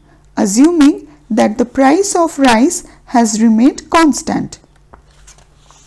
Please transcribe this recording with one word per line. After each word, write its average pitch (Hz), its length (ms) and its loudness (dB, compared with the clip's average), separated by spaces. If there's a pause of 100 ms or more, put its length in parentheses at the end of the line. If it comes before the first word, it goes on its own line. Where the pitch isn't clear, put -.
(360)
assuming 285 720 2 (260)
that 220 260 -2
the 240 60 0
price 277 520 0
of 330 240 -2
rice 262 440 0 (200)
has 220 360 -2
remained 226 480 0
constant. - 720 -2 (1300)